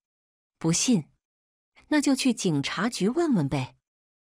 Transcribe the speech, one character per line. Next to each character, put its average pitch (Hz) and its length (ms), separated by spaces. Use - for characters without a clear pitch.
”“不 165 140
信？ 196 320
那 302 120
就 277 140
去 254 180
警 151 300
察 190 260
局 196 200
问 311 260
问 143 140
呗。” 135 280